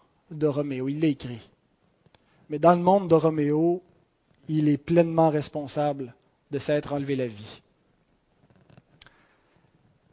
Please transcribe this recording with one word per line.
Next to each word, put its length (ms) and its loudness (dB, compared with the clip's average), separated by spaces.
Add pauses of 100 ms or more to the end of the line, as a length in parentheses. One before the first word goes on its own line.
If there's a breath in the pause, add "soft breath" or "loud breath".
(320)
de 160 -2
Roméo, 400 -4
il 120 -6
l'a 80 2
écrit. 400 -8 (1000)
Mais 100 -6
dans 140 6
le 80 2
monde 280 2
de 60 4
Roméo, 720 2 (640)
il 200 0
est 100 2
pleinement 500 2
responsable 840 -4 (360)
de 80 -4
s'être 340 -4
enlevé 220 -4
la 140 -4
vie. 340 -16 (2500)